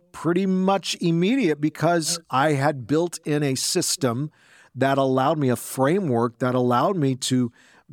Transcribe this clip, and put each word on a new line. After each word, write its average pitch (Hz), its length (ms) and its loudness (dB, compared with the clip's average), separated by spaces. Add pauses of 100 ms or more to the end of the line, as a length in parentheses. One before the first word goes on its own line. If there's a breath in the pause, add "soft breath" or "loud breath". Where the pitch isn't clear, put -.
(100)
pretty 180 360 0
much 190 540 0
immediate 175 600 2
because 160 680 0
I 143 240 2
had 139 340 0
built 165 380 -2
in 147 180 -2
a 139 120 0
system 135 760 -2 (440 soft breath)
that 135 240 2
allowed 135 400 2
me, 139 100 2
a 120 80 2
framework 131 840 0
that 127 140 -2
allowed 127 420 2
me 135 200 0
to 127 360 -2 (400 soft breath)